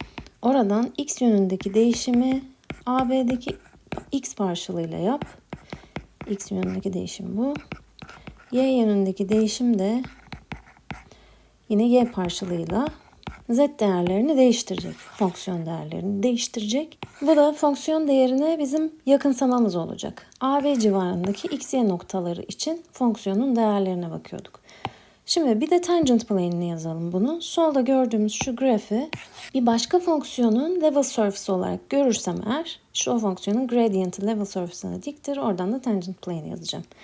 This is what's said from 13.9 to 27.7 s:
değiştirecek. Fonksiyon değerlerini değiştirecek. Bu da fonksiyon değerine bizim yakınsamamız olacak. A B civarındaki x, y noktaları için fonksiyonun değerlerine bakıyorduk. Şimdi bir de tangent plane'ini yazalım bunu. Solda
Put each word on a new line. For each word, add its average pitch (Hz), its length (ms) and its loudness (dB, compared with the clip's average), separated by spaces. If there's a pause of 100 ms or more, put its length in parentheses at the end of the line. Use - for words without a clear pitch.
değiştirecek. 180 580 2
Fonksiyon 180 720 -4
değerlerini 170 560 -6
değiştirecek. 240 760 -2 (240)
Bu 294 140 4
da 294 160 6
fonksiyon 302 560 0
değerine 269 500 2
bizim 302 340 -2 (140)
yakınsamamız 247 720 4
olacak. - 500 -8 (140)
A 269 240 2
B 285 140 2
civarındaki 196 720 0
x, - 260 -6
y 247 140 2
noktaları 175 540 -4
için 330 400 -8 (100)
fonksiyonun 233 640 0
değerlerine 196 540 0
bakıyorduk. - 500 -14 (680)
Şimdi 247 340 2
bir 311 100 0
de 349 100 6
tangent 302 480 2
plane'ini 175 400 0
yazalım 165 440 -6
bunu. 269 300 0
Solda 311 380 2